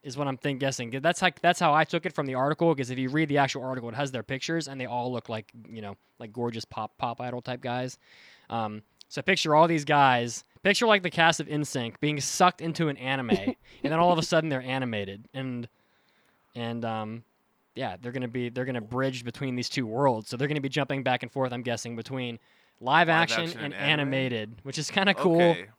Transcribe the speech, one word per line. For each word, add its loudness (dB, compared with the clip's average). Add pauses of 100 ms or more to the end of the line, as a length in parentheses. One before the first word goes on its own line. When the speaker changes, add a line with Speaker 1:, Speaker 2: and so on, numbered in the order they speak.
Speaker 1:
is -10
what -2
I'm -4
think, -4
guessing. -2
That's 0
how, 2 (100)
that's 4
how 4
I 6
took -2
it -4
from -2
the -4
article, 2
'cause -4
if -4
you -2
read 0
the 2
actual 0
article, -6
it -10
has -4
their -6
pictures, -4
and -10
they -4
all -4
look -6
like, -8 (180)
you -14
know, -12 (220)
like, -14
gorgeous -4
pop, -10
pop -4
idol -6
type -8
guys. -6 (520)
Um, -4 (260)
so -8
picture 2
all 8
these 0
guys, 4 (180)
picture, 4
like, 6
the -2
cast 4
of -6
N -2
sync -6
being 0
sucked 4
into -2
an -4
anime, -2
Speaker 2:
<laughs> -
Speaker 1:
and 0 (260)
then -2
all 6
of 4
a 0
sudden 2
they're -2
animated, -4
and, -6 (880)
and, -6
um, -6 (500)
yeah, -6
they're -10
gonna -4
be, -4
they're -4
gonna -4
bridge -4
between -6
these -4
two -2
worlds, 2
so -8
they're -2
gonna -2
be -4
jumping -2
back 0
and -12
forth, -2
I'm -6
guessing, -4
between -8 (420)
live 4
Speaker 3:
Live -
Speaker 1:
action 2
Speaker 3:
action -8
Speaker 1:
and -6
Speaker 3:
and -12
anime? -2 (240)
Speaker 1:
animated, -2
which -10
is -6
kinda 2
cool. 4
Speaker 3:
Okay. 4 (120)